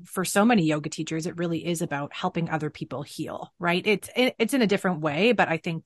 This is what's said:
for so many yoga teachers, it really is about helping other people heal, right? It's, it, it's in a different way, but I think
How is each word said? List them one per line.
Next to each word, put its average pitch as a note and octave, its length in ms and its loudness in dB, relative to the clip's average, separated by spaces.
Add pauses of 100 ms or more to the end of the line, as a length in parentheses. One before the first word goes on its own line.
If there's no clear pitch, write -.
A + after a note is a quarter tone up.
for F#3 200 -4
so G3+ 200 4
many A3+ 200 6
yoga D3+ 260 0
teachers, D#3+ 360 -4
it F3 120 -8
really E3+ 280 -2
is E3+ 160 -2
about C#3+ 300 -4
helping E3+ 360 -2
other D3+ 220 -2
people C#3+ 320 -8
heal, - 560 -10
right? F3 280 0
It's, G#3 280 2
it, B3+ 240 2
it's A3+ 160 0
in B3+ 80 4
a G#3 40 6
different F#3 340 0
way, D#3+ 320 2
but F#3 160 4
I E3 80 0
think E3 300 -6